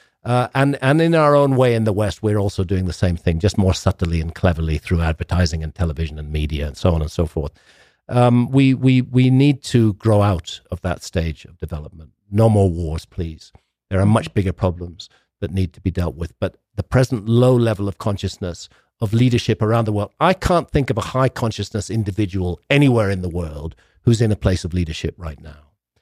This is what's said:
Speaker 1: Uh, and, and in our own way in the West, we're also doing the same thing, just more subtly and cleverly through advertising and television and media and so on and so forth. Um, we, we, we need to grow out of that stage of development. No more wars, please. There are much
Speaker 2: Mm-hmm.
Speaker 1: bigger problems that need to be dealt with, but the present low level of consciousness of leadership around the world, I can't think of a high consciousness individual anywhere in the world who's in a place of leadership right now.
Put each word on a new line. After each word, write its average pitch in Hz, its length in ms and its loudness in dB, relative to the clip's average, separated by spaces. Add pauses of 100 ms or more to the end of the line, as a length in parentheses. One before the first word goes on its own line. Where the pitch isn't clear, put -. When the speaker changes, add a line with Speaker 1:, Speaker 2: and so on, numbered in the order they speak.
(240)
Speaker 1:
Uh, 123 300 0
and, 139 280 0
and 143 200 2
in 165 140 2
our 147 200 4
own 143 200 4
way 127 200 4
in 113 100 0
the 107 80 2
West, 101 280 -2
we're 107 160 0
also 101 260 -2
doing 92 220 -2
the 87 80 -4
same 90 220 0
thing, 82 240 -2
just - 180 0
more 92 160 4
subtly 85 460 -2
and 82 160 -6
cleverly 78 420 0
through 85 240 -2
advertising 82 640 -2
and 78 100 -8
television 78 460 -4
and 73 120 -12
media 76 360 -4
and 73 80 -12
so 87 180 2
on 80 80 0
and 73 100 -4
so 85 140 -2
forth. 73 260 -6 (580)
Um, 120 420 4
we, 135 220 4
we, 127 280 4
we 127 280 2
need 139 360 4
to 113 280 2
grow 104 280 2
out 101 380 -2 (120)
of - 100 -6
that 87 220 -6
stage 82 420 -6
of - 120 -20
development. 78 540 -12 (180)
No 110 200 4
more 101 200 4
wars, 82 360 -4
please. 80 460 -10 (380)
There 98 120 0
are 101 40 4
much 110 200 2
Speaker 2:
Mm-hmm. 160 80 -14
Speaker 1:
bigger 95 200 0
problems 87 540 -6 (320)
that 90 120 -8
need 92 220 -2
to - 80 -20
be 95 80 -4
dealt 82 260 -4
with, 85 240 -10
but - 180 -6 (180)
the - 80 -6
present 120 460 0
low 123 260 4
level 107 320 0
of 98 100 -6
consciousness 95 680 -6 (320)
of 107 140 -4
leadership 117 480 2
around 113 240 2
the 107 80 -2
world, 101 260 -4
I 170 140 2
can't 175 360 -2
think 139 200 0
of 113 80 -6
a 104 40 -2
high 131 280 0
consciousness - 600 -6
individual 95 720 -4 (100)
anywhere 131 400 4
in 95 120 -4
the 90 80 -6
world 80 440 -8 (280)
who's 117 200 2
in 107 120 2
a - 20 -2
place 92 300 0
of 82 80 -8
leadership 80 440 -4
right 80 240 -12
now. 76 220 -20 (380)